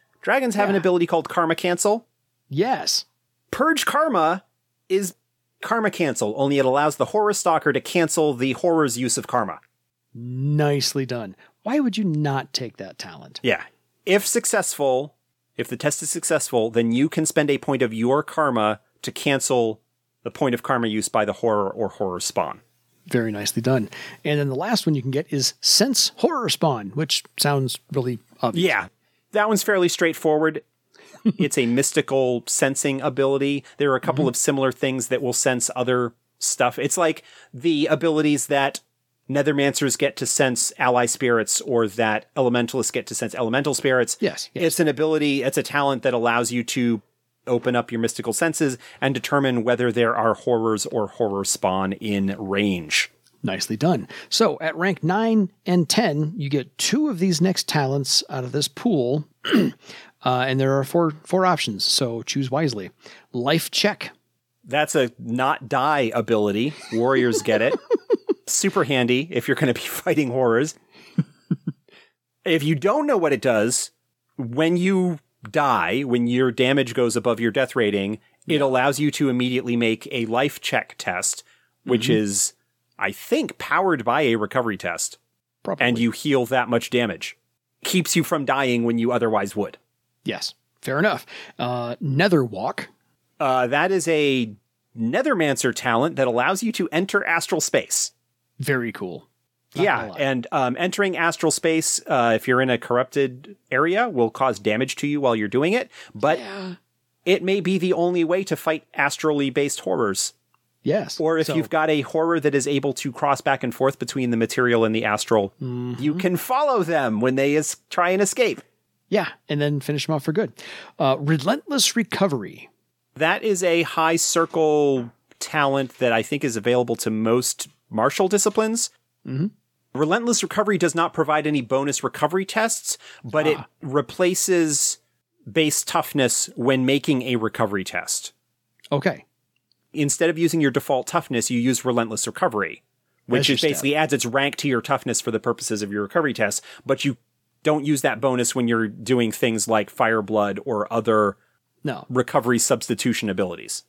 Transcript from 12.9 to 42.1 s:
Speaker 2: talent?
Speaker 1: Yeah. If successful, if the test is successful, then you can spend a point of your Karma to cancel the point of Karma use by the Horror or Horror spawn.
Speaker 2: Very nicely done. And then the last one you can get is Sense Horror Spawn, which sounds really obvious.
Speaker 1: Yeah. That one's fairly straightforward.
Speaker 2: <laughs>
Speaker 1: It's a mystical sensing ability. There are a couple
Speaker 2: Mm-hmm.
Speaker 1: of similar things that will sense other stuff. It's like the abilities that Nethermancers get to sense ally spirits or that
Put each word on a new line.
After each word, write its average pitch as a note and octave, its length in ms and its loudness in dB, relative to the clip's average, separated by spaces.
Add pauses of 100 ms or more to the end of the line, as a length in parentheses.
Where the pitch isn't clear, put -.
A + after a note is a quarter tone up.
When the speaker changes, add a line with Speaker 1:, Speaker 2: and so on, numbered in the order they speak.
Speaker 2:
talent? - 460 -16
Speaker 1:
Yeah. G2+ 200 0 (420)
If G3 200 2
successful, D3 920 0 (420)
if A#2 100 -4
the - 100 -6
test D3 240 -2
is D#3 80 -6
successful, D3 600 0
then A#2 220 2
you C3+ 180 2
can D#3 160 -2
spend D3 240 2
a C#3 80 2
point C3+ 240 -2
of A#2 120 0
your B2 300 2
Karma A#2 560 0 (220)
to - 100 -8
cancel B2 680 0 (420)
the A#2+ 80 -8
point C3 240 0
of - 80 -8
Karma A#2+ 240 0
use G#2+ 220 -2
by G#2+ 160 2
the G2+ 80 0
Horror G#2 360 0
or G#2+ 200 -4
Horror F#2 300 -6
spawn. - 420 -4 (460)
Speaker 2:
Very A#2 240 0
nicely G#2 300 -4
done. A#2+ 280 0 (340)
And D3 160 0
then C#3+ 100 0
the C3 60 -4
last G3 300 -2
one D#3+ 100 2
you C3+ 60 -2
can C3 100 -4
get C#3+ 220 -4
is C3+ 280 -2
Sense - 560 2
Horror C4+ 320 0
Spawn, A#2+ 420 0
which D3 320 -4 (140)
sounds C#3 420 0 (120)
really B2 280 -2 (220)
obvious. B2+ 260 0
Speaker 1:
Yeah. G2+ 200 0 (460)
That G#3 160 2
one's G#3+ 140 2
fairly F#3 260 2
straightforward. D#3 800 0
Speaker 2:
<laughs> - 60 -20 (640)
Speaker 1:
It's D3+ 200 0
a C3 80 4
mystical B2+ 800 0
sensing C3+ 540 0
ability. C#3 640 0 (100)
There C#3+ 160 0
are B2+ 60 2
a - 20 -6
couple D3+ 240 0
Speaker 2:
Mm-hmm. C3 60 2
Speaker 1:
of B2 80 -2
similar C3+ 340 2
things C3 380 -4
that B2+ 120 0
will B2 120 -2
sense B2+ 420 0
other B2 380 0 (260)
stuff. - 400 -2
It's C#3 180 -2
like D#3+ 260 0 (300)
the D3+ 340 0
abilities D3+ 600 2
that C#3 320 0 (500)
Nethermancers C#3 680 2
get C#3 180 0
to - 100 -6
sense B2+ 540 0
ally B2 280 4
spirits A#2 520 0
or A2+ 300 0
that A2 460 -2